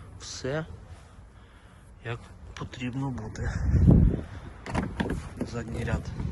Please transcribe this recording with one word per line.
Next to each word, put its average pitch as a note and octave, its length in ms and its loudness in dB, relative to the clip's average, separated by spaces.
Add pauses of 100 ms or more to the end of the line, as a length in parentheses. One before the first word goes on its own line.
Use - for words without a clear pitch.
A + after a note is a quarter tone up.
(200)
все D3+ 460 -6 (1400)
як - 140 -6 (400)
потрібно B2+ 520 -4
бути. A2 400 -4 (2000)
Задній A#2 320 -6
ряд C3 220 -2 (260)